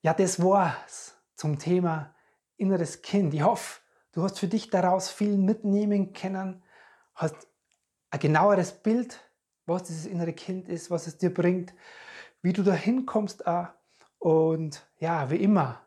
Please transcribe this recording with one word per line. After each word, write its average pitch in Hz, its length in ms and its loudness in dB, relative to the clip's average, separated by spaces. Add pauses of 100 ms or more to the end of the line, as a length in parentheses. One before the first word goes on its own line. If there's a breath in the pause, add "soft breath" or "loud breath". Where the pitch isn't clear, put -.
Ja, 160 120 2
das 180 280 2
war's 185 760 0 (180)
zum 151 240 -4
Thema 165 560 0 (400 soft breath)
inneres 185 460 -2
Kind. 185 320 0
Ich 147 80 -2
hoffe, - 400 0 (320)
du 170 100 -2
hast 196 160 -4
für 196 80 -2
dich 220 220 -2
daraus 185 400 2
viel 208 280 0
mitnehmen 202 760 0
können, 190 500 -8 (560 soft breath)
hast - 280 -6 (640)
ein 143 80 -6
genaueres 170 520 4
Bild, 233 480 -2 (460)
was 180 180 -4
dieses 160 220 -10
innere 170 280 -4
Kind 185 360 -10
ist, 170 200 -8
was 170 160 -4
es 160 120 -12
dir 180 160 0
bringt, 180 400 0 (680 loud breath)
wie 175 120 0
du 196 100 0
da 190 100 4
hinkommst 220 720 -2
auch. 175 220 -2 (500 soft breath)
Und 160 720 0 (100)
ja, 160 320 -2
wie 160 140 0
immer 170 440 2